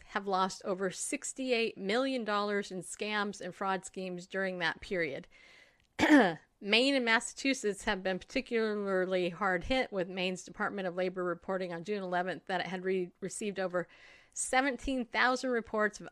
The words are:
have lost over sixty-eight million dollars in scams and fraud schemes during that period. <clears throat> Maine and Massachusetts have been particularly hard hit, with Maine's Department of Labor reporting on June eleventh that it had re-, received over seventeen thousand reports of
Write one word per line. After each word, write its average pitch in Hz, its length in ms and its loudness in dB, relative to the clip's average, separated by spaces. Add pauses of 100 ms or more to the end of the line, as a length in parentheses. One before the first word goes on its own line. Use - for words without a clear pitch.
have 202 200 -4
lost 190 360 0
over 190 280 -2
sixty-eight 247 840 -2
million 240 460 0
dollars 208 480 0
in 185 120 -6
scams 208 580 -4
and 180 120 -8
fraud 190 320 -2
schemes 185 420 -8
during 190 320 -2
that 160 200 0
period. 165 480 -2 (720)
<clears throat> 214 380 8 (280)
Maine 247 300 6
and 254 80 2
Massachusetts 226 800 0
have 196 180 0
been 190 160 0
particularly 196 1120 0
hard 175 380 0
hit, 262 260 0
with 185 160 -2
Maine's 185 360 -2
Department 196 440 -4
of 170 80 -4
Labor 185 260 -2
reporting 180 520 -2
on 165 100 -8
June 208 180 -4
eleventh 180 460 -4
that 180 140 0
it - 60 -6
had 180 180 -6
re-, 185 340 0
received 196 400 -6
over 180 260 -2 (460)
seventeen 262 720 0
thousand 254 460 2
reports 220 500 0
of 175 120 -14